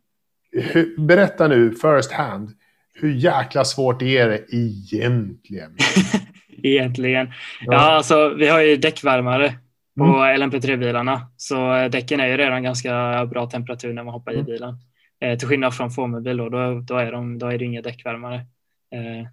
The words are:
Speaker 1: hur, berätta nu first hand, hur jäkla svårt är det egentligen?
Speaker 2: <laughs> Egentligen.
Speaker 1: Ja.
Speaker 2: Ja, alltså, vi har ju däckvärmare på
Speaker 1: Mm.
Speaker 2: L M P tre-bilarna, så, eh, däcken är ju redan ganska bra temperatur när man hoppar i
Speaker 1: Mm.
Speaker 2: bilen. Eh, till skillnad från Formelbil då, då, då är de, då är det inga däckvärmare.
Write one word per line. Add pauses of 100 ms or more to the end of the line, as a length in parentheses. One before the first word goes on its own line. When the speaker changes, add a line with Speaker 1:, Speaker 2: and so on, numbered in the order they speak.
(520)
Speaker 1:
hur,
berätta
nu
first
hand, (440)
hur
jäkla
svårt
är
det (100)
egentligen? (440)
Speaker 2:
<laughs>
Egentligen. (340)
Speaker 1:
Ja.
Speaker 2:
Ja,
alltså,
vi
har
ju
däckvärmare (440)
på
Speaker 1:
Mm.
Speaker 2:
L
M
P
tre-bilarna, (160)
så,
eh,
däcken
är
ju
redan
ganska
bra
temperatur
när
man
hoppar
i
Speaker 1:
Mm.
Speaker 2:
bilen. (440)
Eh,
till
skillnad
från
Formelbil
då,
då,
då
är
de,
då
är
det
inga
däckvärmare. (880)